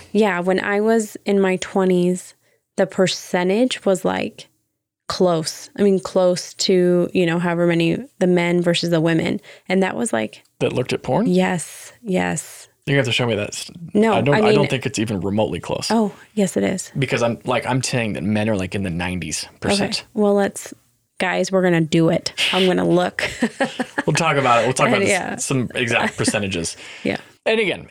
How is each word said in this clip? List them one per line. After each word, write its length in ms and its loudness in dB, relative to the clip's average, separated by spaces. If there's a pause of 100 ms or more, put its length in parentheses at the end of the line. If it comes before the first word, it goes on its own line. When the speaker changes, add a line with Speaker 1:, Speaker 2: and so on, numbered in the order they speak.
(120)
Speaker 1:
Yeah, 280 2
when 200 0
I 220 -2
was 440 0
in 140 2
my 180 2
twenties, 760 0 (440)
the 100 2
percentage 960 0
was, 180 0
like, 440 -4 (600)
close. 720 -2
I 60 2
mean, 160 4
close 560 0
to, 580 2
you 120 2
know, 120 0
however 300 0
many, 300 2 (220)
the 80 4
men 340 2
versus 280 0
the 120 2
women. 380 0 (300)
And 140 2
that 120 -2
was, 180 -4
like, 300 -4 (160)
Speaker 2:
That 140 0
looked 200 -2
at 100 -4
porn? 240 0
Speaker 1:
Yes, 640 -2 (100)
yes. 640 -4 (200)
Speaker 2:
You're 80 2
gonna 60 4
have 40 2
to 60 -2
show 160 0
me 80 0
that. 140 -4
S-, 220 -12 (220)
Speaker 1:
No, 200 4
Speaker 2:
I 80 2
don't, 120 2
Speaker 1:
I 60 4
Speaker 2:
I 20 2 (120)
don't 80 4
Speaker 1:
mean 80 2
Speaker 2:
think 180 -2
it's 100 -6
even 220 -2
remotely 400 0
close. 320 -6
Speaker 1:
Oh, 200 2 (220)
yes, 240 0
it 60 0
is. 340 -4
Speaker 2:
Because 240 0
I'm, 240 0
like, 220 -2
I'm 160 0
saying 300 -2
that 100 -6
men 260 0
are, 80 2
like, 160 -4
in 80 -4
the 80 -4
nineties 560 -6 (140)
percent. 400 -2
Speaker 1:
Okay. 160 -16
Well, 180 2
let's, 400 -2 (460)
guys, 320 -2
we're 100 2
gonna 200 4
do 280 2
it. 240 -2 (180)
I'm 140 2
gonna 240 2
look. 400 0 (120)
<laughs> 200 -4 (460)
Speaker 2:
We'll 80 0
talk 200 0
about 280 4
it. 20 2
We'll 80 2
talk 140 2
about 140 2
Speaker 1:
And, 20 0
Speaker 2:
this, 80 2
Speaker 1:
yeah. 240 -2
Speaker 2:
some 400 -2
exact 420 -2
Speaker 1:
<laughs> 40 -4
Speaker 2:
percentages. 540 -2 (280)
Speaker 1:
Yeah. 140 -2 (280)
Speaker 2:
And 140 2
again, 320 -4